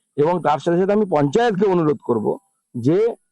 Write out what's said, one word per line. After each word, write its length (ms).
এবং 260
তার 180
সাথে 200
সাথে 140
আমি 160
পঞ্চায়েতকে 600
অনুরোধ 320
করব 340
যে 380